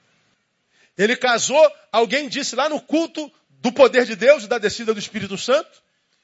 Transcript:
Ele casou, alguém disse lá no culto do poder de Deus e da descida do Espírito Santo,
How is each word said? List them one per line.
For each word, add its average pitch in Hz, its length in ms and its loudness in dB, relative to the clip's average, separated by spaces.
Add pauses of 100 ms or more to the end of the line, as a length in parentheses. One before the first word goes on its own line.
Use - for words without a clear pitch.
(960)
Ele 220 180 0
casou, 254 560 2 (200)
alguém 233 380 0
disse 240 260 -8
lá 277 140 -2
no 302 100 -6
culto 311 520 -4 (300)
do 240 100 0
poder 247 340 4
de 214 100 -8
Deus 240 280 4
e 208 40 -16
da 240 100 -2
descida 214 360 -4
do 214 60 -12
Espírito 196 380 -10
Santo, - 460 -4 (400)